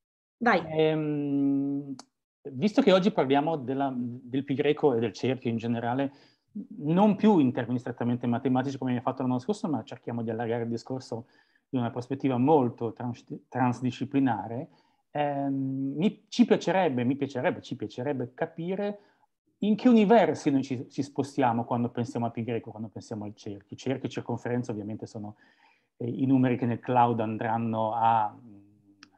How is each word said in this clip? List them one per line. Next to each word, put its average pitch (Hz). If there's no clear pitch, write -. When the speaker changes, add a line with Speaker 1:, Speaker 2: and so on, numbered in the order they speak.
Speaker 1:
Vai. 220
Speaker 2:
ehm, 143
visto 196
che 208
oggi 185
parliamo 147
della, 135
del 123
pi 143
greco 143
e 113
del 113
cerchio 123
in 113
generale, 120
non 185
più 208
in 127
termini 123
strettamente 120
matematici 127
come 127
abbiamo 123
fatto 131
l'anno 127
scorso, 208
ma 120
cerchiamo 117
di 113
allargare 117
il 117
discorso 120
in 131
una 117
prospettiva 123
molto 123
trans-, -
transdisciplinare, 123
ehm, 139
mi, -
ci -
piacerebbe, 170
mi 135
piacerebbe, 135
ci -
piacerebbe 127
capire 190
in 208
che -
universi 196
noi 135
ci, 117
ci -
spostiamo 127
quando 120
pensiamo 120
al 117
pi 117
greco, 113
quando 107
pensiamo 104
al 107
cerchio. -
Cerchio 131
e 123
circonferenza 120
ovviamente 107
sono, 107
eh, 120
i 131
numeri 127
che -
nel 120
cloud 120
andranno 110
a, 113
a 104